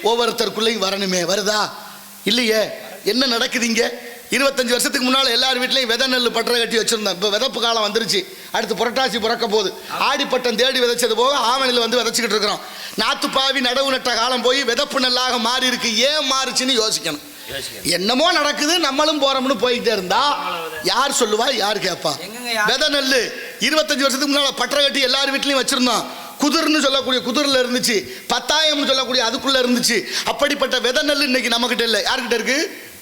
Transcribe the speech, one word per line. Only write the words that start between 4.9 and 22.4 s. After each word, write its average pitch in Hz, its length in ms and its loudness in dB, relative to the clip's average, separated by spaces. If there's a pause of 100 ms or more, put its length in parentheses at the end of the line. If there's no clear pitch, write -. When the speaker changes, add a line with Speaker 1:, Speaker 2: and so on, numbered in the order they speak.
Speaker 1:
முன்னால 262 200 4
எல்லார் 247 300 2
வீட்லயும் 254 260 0
விதை 233 260 0
நெல்லு 247 160 2
பட்டறை 233 320 0
கட்டி 226 180 0
வச்சிருந்தோம். 214 320 0
இப்ப 185 200 0
விதப்பு 220 300 0
காலம் 226 240 0
வந்துருச்சு. 208 400 0 (280)
அடுத்து 214 220 -2
புரட்டாசி 233 460 0
பிறக்க 226 260 -2
போகுது. 202 280 0 (260)
ஆடிப்பட்டம் 247 540 0
தேடி 254 260 2
விதைச்சது 240 320 2
போக 254 240 2
ஆவணியில 254 420 2
வந்து 233 200 2
விதைச்சுக்கிட்டு 226 320 0
இருக்கிறோம். 202 300 0 (400)
நாத்துப்பாவி 269 600 0
நடவு 254 300 2
நட்ட 247 240 0
காலம் 240 280 0
போய் 262 220 2
விதப்பு 240 340 0
நெல்லாக 254 400 0
மாறி 247 280 0
இருக்கு. 233 300 0
ஏன் 269 360 2
மாறுச்சுன்னு 254 500 0
யோசிக்கணும். 165 380 -2 (320)
Speaker 2:
யோசிக்கணும். 127 300 -10
Speaker 1:
என்னமோ 226 500 2
நடக்குது, 294 460 0
நம்மளும் 302 440 0
போறோம்னு 262 400 0
போய்கிட்டே 233 300 2
இருந்தா 214 600 0 (320)
யார் 233 260 2
சொல்லுவா, 233 440 2
யார் 208 240 0
கேட்பா? 170 340 -2
Speaker 3:
எங்கங்கய்யா? 220 540 -4